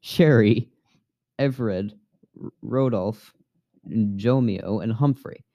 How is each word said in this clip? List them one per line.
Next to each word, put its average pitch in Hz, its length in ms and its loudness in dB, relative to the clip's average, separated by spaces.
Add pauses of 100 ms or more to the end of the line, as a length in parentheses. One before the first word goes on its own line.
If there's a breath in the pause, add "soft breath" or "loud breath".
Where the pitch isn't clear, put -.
Sherry, 117 680 4 (680)
Everett, 117 540 -4 (480)
R-, - 100 -14 (100)
Rodolph, 113 720 -2 (560)
Jomio, 104 920 -2
and 113 100 -4
Humphrey. 139 520 -2 (120)